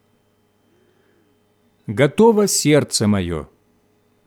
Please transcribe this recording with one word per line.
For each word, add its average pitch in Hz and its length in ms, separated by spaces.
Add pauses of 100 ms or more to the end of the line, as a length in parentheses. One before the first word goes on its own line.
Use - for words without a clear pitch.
(1900)
Готово 202 600
сердце 143 600
моё. 87 400 (800)